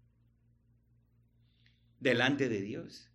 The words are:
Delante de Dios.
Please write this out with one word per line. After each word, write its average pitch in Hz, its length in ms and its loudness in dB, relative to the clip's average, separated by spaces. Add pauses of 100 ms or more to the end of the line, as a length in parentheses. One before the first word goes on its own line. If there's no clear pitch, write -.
(2000)
Delante 131 500 2
de 107 120 -2
Dios. 120 540 -12